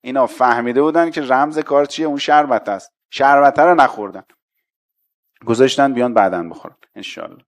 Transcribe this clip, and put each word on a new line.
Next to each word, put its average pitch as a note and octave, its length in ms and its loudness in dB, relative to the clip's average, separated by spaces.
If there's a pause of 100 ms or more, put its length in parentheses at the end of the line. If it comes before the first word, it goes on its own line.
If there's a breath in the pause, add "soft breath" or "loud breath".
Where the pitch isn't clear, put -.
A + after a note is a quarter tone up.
اینا B2+ 260 -2
فهمیده A#2+ 560 0
بودن E3 280 0
که D#3+ 120 -8
رمز C#3 360 0
کار D3 260 0
چیه، D#3+ 220 -6
اون C#3+ 120 -4
شربت C#3 500 0
است، G2 240 -10 (180)
شربت C#3 480 4
رو E3+ 160 4
نخوردن، G#2 500 -2 (1200)
گذاشتن C3 480 2
بیان A#2+ 200 -2
بعداً F#2 280 0
بخورن - 340 -16 (180)
انشالله. - 540 -18